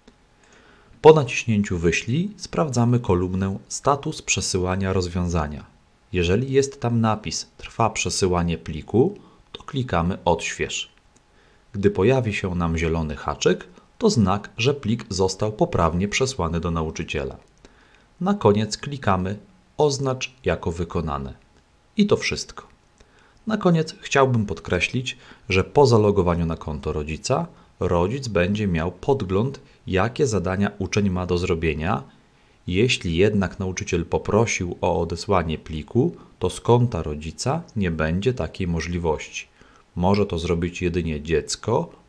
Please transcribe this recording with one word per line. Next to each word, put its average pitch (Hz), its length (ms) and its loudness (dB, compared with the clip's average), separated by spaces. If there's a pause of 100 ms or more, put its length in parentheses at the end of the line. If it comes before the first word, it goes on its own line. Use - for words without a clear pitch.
(1000)
Po 156 120 12
naciśnięciu 110 640 0
Wyślij 117 600 0
sprawdzamy 123 600 0
kolumnę 95 580 0 (100)
Status - 540 -2
przesyłania 95 720 -2
rozwiązania. 87 720 -2 (480)
Jeżeli 92 380 2
jest 135 300 2
tam 117 200 2
napis 107 560 -2
Trwa - 320 -2
przesyłanie 87 680 0
pliku, 113 600 0 (340)
to - 120 -20
klikamy 92 640 -2
Odśwież. - 680 -2 (800)
Gdy 98 180 2
pojawi 110 440 2
się 90 220 -4
nam 85 220 0
zielony 80 380 -2
haczyk, - 520 -2 (300)
to 226 120 2
znak, 104 480 2
że 123 160 2
plik 117 360 -4
został 95 420 0
poprawnie 92 560 0
przesłany 87 520 -2
do 85 120 -2
nauczyciela. 78 680 -4 (840)
Na 190 120 2
koniec 107 440 2
klikamy 101 600 -2 (400)
Oznacz 135 560 0 (120)
jako 87 260 -2
wykonane. 76 600 -6 (640)
I 104 100 4
to - 100 4
wszystko. - 560 -6 (760)
Na 214 100 -2
koniec 170 440 0
chciałbym 123 440 2
podkreślić, 101 720 -4 (320)
że 92 140 2
po 143 220 4
zalogowaniu 98 600 4
na 82 120 -2
konto 76 360 -6
rodzica 78 540 -4 (320)
rodzic 95 480 0
będzie 101 400 0
miał 85 240 0
podgląd, 120 680 -2 (280)
jakie 110 400 0
zadania 98 520 0
uczeń 98 300 0
ma 90 160 -2
do 87 120 0
zrobienia. 87 680 -2 (640)
Jeśli 90 480 0
jednak 98 440 2
nauczyciel 92 460 -4
poprosił 95 760 0
o 87 200 0
odesłanie 85 560 -2
pliku, 113 580 -2 (240)
to 90 100 0
z - 120 -12
konta 120 420 2
rodzica 78 580 -6 (140)
nie 92 160 0
będzie 85 420 0
takiej 90 340 -6
możliwości. 82 800 -4 (480)
Może 98 300 2
to 87 140 -4
zrobić 85 420 -2
jedynie 82 400 -2
dziecko, 85 680 -2 (180)